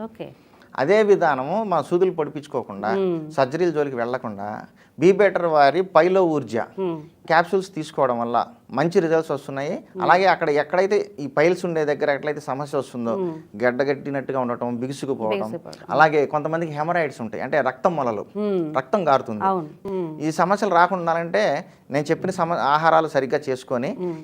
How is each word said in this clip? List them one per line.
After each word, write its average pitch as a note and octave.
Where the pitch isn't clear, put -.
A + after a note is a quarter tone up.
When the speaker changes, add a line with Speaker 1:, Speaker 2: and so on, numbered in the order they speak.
Speaker 1:
ఓకే. E3
Speaker 2:
అదే F#3+
విధానము E3+
మన F3
సూదులు F3
పొడిపించుకోకుండా, C#3
Speaker 1:
మ్మ్. E3+
Speaker 2:
సర్జరీల D#3
జోలికి C#3+
వెళ్లకుండా, A#2
బీ F3
బెటర్ F#3
వారి D3+
పైలో F#3
ఊర్జా B2
Speaker 1:
మ్మ్. E3+
Speaker 2:
క్యాప్సూల్స్ F3
తీసుకోవడం C3+
వల్ల A#2
మంచి E3+
రిజల్ట్స్ D#3+
వస్తున్నాయి. C#3
Speaker 1:
మ్మ్. G3
Speaker 2:
అలాగే F3+
అక్కడ E3
ఎక్కడైతే F3+
ఈ C#3+
పైల్స్ F3
ఉండే D#3+
దగ్గర C#3+
ఎట్లయితే C#3+
సమస్య C#3+
వస్తుందో, A#2+
Speaker 1:
మ్మ్. D#3+
Speaker 2:
గడ్డగట్టినట్టుగా C3+
ఉండటం, A#2+
బిగుసుకుపోవడం, A#2+
Speaker 1:
బిగుసుకుపోవడం. -
Speaker 2:
అలాగే D3
కొంతమందికి D#3
హెమరాయిడ్స్ D#3
ఉంటాయి, G#2+
అంటే C#3+
రక్తం C#3+
మొలలు, A#2
Speaker 1:
మ్మ్. F#3+
Speaker 2:
రక్తం F3+
కారుతుంది. B2+
Speaker 1:
అవును. F#3
మ్మ్. E3
Speaker 2:
ఈ D#3
సమస్యలు F#3
రాకుండా F3+
ఉండాలంటే E3+
నేను C#3+
చెప్పిన E3+
సమ-, E3+
ఆహారాలు D#3+
సరిగ్గా C#3
చేసుకొని B2+
Speaker 1:
మ్మ్. F3